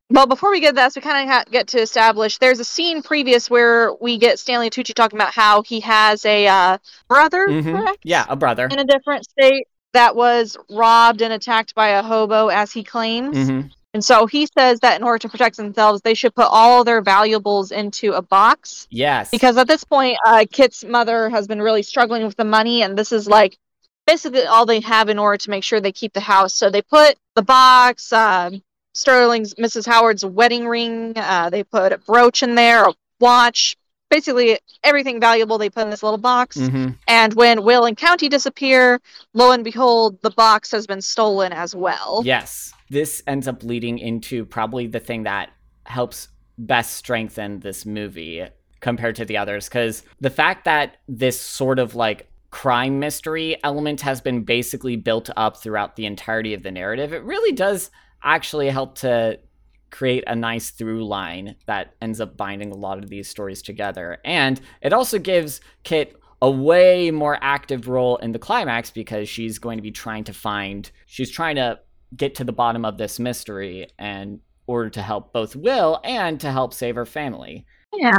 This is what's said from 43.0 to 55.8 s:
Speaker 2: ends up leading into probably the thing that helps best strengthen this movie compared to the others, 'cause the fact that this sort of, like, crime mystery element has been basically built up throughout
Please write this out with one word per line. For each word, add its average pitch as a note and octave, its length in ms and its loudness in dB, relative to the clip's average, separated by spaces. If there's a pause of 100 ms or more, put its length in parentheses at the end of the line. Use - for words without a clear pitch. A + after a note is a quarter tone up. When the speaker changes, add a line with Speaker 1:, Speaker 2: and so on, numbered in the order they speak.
Speaker 2:
ends C#3 220 -6
up B2 120 -12
leading A#2 380 -8
into A#2 460 -10
probably A#2 420 -8
the A2+ 140 -10
thing A2+ 220 -12
that G2+ 260 -8 (360)
helps B2 440 -10 (280)
best A#2 360 -4
strengthen G#2+ 680 -10
this F#2+ 260 -16
movie F#2 640 -12 (320)
compared A#2 380 -6
to A#2 80 -10
the G#2+ 100 -10
others, G2+ 320 -6
'cause A#2 360 -6 (180)
the C3+ 80 -4
fact D#3+ 340 -2
that D3+ 320 -2 (140)
this B2 300 -4
sort C3 380 -4
of, A#2+ 160 -4
like, A2+ 360 -6 (200)
crime C3 480 -2
mystery D#3+ 640 -8
element D3 400 -6
has C3+ 200 -6
been B2 220 -6
basically B2 520 -6
built A2+ 400 -4
up A2 220 -4
throughout G#2+ 400 -8